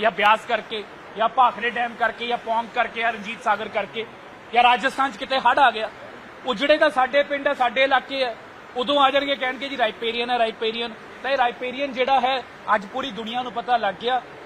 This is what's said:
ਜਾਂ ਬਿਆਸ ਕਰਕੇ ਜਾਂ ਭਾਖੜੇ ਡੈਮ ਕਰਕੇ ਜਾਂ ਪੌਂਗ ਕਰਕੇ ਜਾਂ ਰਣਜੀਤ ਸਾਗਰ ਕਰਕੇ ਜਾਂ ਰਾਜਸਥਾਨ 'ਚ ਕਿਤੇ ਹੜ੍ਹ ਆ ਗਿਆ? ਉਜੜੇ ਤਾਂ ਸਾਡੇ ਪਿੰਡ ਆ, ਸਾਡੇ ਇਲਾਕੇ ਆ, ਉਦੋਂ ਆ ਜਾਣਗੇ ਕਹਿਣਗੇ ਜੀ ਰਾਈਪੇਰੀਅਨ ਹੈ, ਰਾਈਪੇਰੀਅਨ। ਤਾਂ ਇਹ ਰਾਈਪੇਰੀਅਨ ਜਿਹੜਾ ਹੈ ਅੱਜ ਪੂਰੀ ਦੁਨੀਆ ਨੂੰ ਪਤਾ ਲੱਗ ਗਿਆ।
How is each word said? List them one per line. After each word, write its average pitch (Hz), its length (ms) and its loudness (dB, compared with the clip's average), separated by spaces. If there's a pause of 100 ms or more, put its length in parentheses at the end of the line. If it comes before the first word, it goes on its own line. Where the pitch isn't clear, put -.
ਜਾਂ 214 100 2
ਬਿਆਸ 208 380 4
ਕਰਕੇ 214 360 -4 (320)
ਜਾਂ 220 120 2
ਭਾਖੜੇ 233 420 2
ਡੈਮ 240 240 -4
ਕਰਕੇ 226 320 -2
ਜਾਂ 240 120 -2
ਪੌਂਗ 226 360 -2
ਕਰਕੇ 226 260 -2
ਜਾਂ 226 120 0
ਰਣਜੀਤ 214 300 -10
ਸਾਗਰ 208 260 0
ਕਰਕੇ 214 380 -6 (480)
ਜਾਂ 233 80 6
ਰਾਜਸਥਾਨ 254 480 2
'ਚ 202 60 -12
ਕਿਤੇ 262 220 -2
ਹੜ੍ਹ 247 220 4
ਆ 262 100 8
ਗਿਆ? 214 200 -4 (560)
ਉਜੜੇ 262 300 4
ਤਾਂ 311 140 4
ਸਾਡੇ 262 320 2
ਪਿੰਡ 285 260 -2
ਆ, 285 60 0
ਸਾਡੇ 247 280 2
ਇਲਾਕੇ 269 420 2
ਆ, 233 100 -4 (420)
ਉਦੋਂ 269 240 2
ਆ 269 100 6
ਜਾਣਗੇ 277 260 0
ਕਹਿਣਗੇ 254 320 -4
ਜੀ 269 80 -8
ਰਾਈਪੇਰੀਅਨ 233 540 -2
ਹੈ, 247 80 0
ਰਾਈਪੇਰੀਅਨ। 226 560 -4 (280)
ਤਾਂ 247 80 -2
ਇਹ 277 60 0
ਰਾਈਪੇਰੀਅਨ 254 560 -2
ਜਿਹੜਾ 254 280 2
ਹੈ 254 220 0 (320)
ਅੱਜ 202 120 0
ਪੂਰੀ 262 240 -6
ਦੁਨੀਆ 226 320 -6
ਨੂੰ 247 100 -8
ਪਤਾ 240 240 0
ਲੱਗ 202 180 0
ਗਿਆ। 240 280 -2 (240)